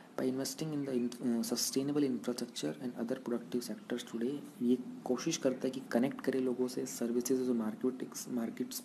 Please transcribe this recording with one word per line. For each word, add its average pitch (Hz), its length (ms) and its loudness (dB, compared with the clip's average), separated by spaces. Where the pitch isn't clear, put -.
By 131 60 0
investing 131 500 -2
in 143 100 0
the 135 80 -2
in-, 120 320 0
uh, 117 240 4
sustainable 139 560 2
infrastructure 123 680 -2
and 123 180 -6
other 120 140 0
productive 120 400 0
sectors 117 420 -4
today, 117 240 0
ये 123 160 6
कोशिश 127 320 2
करता 131 300 0
है 131 40 2
कि 131 100 -4
कनेक्ट 123 280 4
करे 131 200 2
लोगों 127 280 2
से, 131 180 -4
सर्विसेज 123 640 2
और 123 60 4
मार्केटिक्स, 120 720 -2
मार्केट्स 123 560 -4